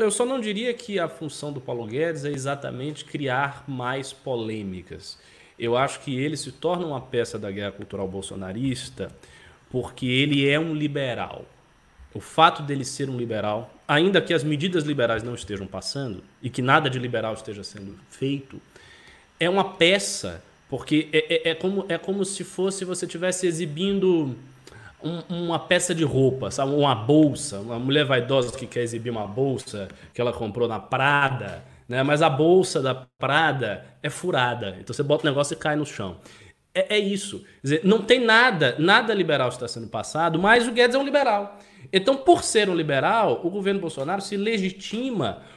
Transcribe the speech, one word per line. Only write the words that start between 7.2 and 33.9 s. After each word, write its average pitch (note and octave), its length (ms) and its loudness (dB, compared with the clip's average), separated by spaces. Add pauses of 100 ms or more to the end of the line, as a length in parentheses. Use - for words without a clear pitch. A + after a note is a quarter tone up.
da G#2 100 -8
guerra G2+ 220 -6
cultural G2+ 340 -8
bolsonarista G2 1040 -6 (600)
porque B2+ 360 -6
ele C#3 420 4
é D3 100 4
um D#3+ 140 -2
liberal. C#3 680 -4 (680)
O G#2+ 80 -10
fato D#3+ 440 4
dele C#3 200 -4
ser C3+ 240 -6
um C3 80 -6
liberal, A2 540 -4 (180)
ainda E3+ 320 4
que - 140 -2
as D3 100 2
medidas D#3 400 0
liberais A#2+ 380 0
não A#2+ 140 -8
estejam G2 320 -8
passando G#2 560 -8 (180)
e B2 80 -6
que A#2+ 100 -8
nada C#3 300 4
de B2+ 80 -4
liberal A2+ 380 -4
esteja G2+ 280 -12
sendo G2 320 -14 (140)
feito, C#3 500 -6 (800)
é E3 80 2
uma F#3+ 160 2
peça, F#3 800 0 (240)
porque D3+ 460 0
é, D#3+ 360 2
é, - 20 0
é E3 40 -2
como, F#3+ 320 -2
é E3+ 120 -2
como G3 260 -4
se - 180 -8
fosse F#3+ 400 -4
você F3+ 220 -6
tivesse F3+ 400 -4
exibindo E3+ 920 0 (680)
um, E3 160 -6 (100)
uma E3+ 300 -2
peça F3+ 340 0
de D#3+ 100 2
roupa, B2+ 460 2
sabe? C#3 240 -2
Uma C#3+ 220 4
bolsa. B2+ 640 2
Uma A#2 180 -8
mulher C#3 280 2
vaidosa B2+ 520 2
que A#2+ 80 -10
quer B2 160 -4
exibir A#2 300 -6
uma G#2+ 160 -6
bolsa A2 600 -4 (280)
que - 40 -10
ela A#2+ 140 0
comprou A#2 340 -2
na A2 120 -2
Prada, C3 840 0 (240)
né? B2 140 0
Mas D3 220 4
a D#3+ 60 6
bolsa D#3+ 520 4
da C3 240 -2 (140)
Prada C3+ 680 0 (160)